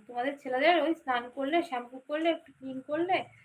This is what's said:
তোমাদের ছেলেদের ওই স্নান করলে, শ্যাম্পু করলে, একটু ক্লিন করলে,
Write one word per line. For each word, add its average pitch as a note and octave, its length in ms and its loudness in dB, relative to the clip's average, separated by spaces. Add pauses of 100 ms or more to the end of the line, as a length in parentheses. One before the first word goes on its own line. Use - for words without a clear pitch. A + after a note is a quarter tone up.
তোমাদের B3 320 -4
ছেলেদের C#4+ 440 4
ওই D#4+ 120 2
স্নান B3 360 -2
করলে, C#4+ 320 0
শ্যাম্পু B3 360 -6
করলে, D#4 320 -2
একটু D#4+ 220 -4
ক্লিন C4 280 -10
করলে, D#4+ 440 -2 (200)